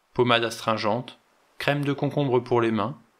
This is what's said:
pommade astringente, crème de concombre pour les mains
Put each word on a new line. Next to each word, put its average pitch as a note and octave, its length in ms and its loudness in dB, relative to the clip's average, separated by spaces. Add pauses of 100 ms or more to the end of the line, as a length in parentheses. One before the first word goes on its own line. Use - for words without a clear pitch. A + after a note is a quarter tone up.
(140)
pommade A#2+ 300 2
astringente, A2 760 -4 (380)
crème C#3+ 260 0
de C#3+ 80 0
concombre C#3 480 0
pour A#2+ 220 2
les A2+ 80 2
mains A2 280 -2 (220)